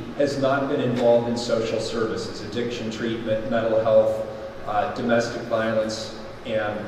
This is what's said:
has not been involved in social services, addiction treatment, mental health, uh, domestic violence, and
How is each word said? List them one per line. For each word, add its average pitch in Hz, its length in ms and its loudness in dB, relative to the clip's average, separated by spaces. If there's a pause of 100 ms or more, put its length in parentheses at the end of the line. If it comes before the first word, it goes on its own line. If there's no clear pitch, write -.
(180)
has 135 220 2
not 135 300 2
been 135 100 0
involved 120 480 4
in 117 80 0
social 110 440 0
services, 113 640 -4
addiction 117 500 -4
treatment, 113 580 -2
mental 110 340 2
health, 110 440 4 (400)
uh, 107 260 0
domestic 117 500 0
violence, 110 720 -2 (320)
and 107 320 -2 (100)